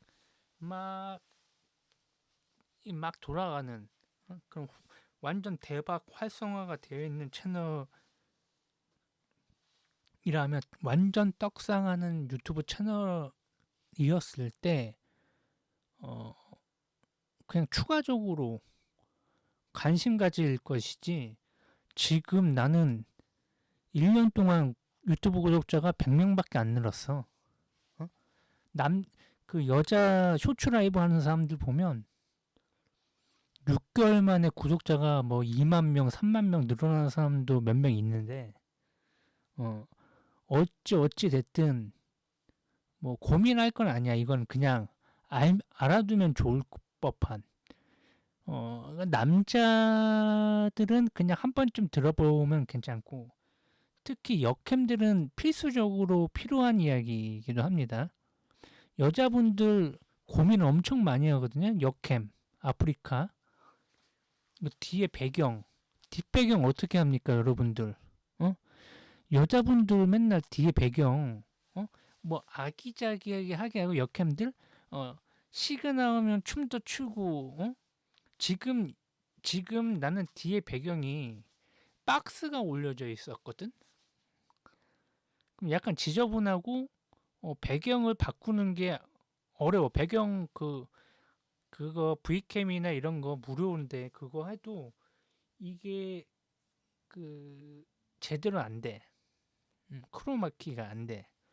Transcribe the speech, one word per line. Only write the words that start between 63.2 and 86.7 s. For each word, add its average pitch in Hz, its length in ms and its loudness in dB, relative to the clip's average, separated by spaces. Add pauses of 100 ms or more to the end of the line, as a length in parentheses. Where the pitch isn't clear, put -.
그 147 80 -6 (100)
뒤에 185 280 -2
배경, 131 560 -2 (440)
뒷배경 226 560 2
어떻게 135 320 0
합니까, 135 380 2
여러분들? 117 600 0 (440)
어? 180 180 0 (720)
여자분들 208 760 4
맨날 208 420 4
뒤에 156 240 2
배경, 127 720 2 (320)
어? 202 120 -6 (360)
뭐 160 240 -6
아기자기하게 196 1080 -8
하게 214 260 -6
하고, 175 180 -2
역캠들, 160 560 -2 (360)
어, 135 280 -10 (320)
시그 - 380 -6
나오면 233 560 0
춤도 262 360 -6
추고, 175 800 -8
어? 226 160 -6 (640)
지금, 202 540 -4 (500)
지금 226 520 -4
나는 170 400 -4
뒤에 196 260 -4
배경이 139 840 -8 (600)
박스가 285 560 -4
올려져 143 480 -6
있었거든? 117 640 -14 (1800)
그럼 175 140 -6
약간 175 240 -2
지저분하고, 214 920 -2 (540)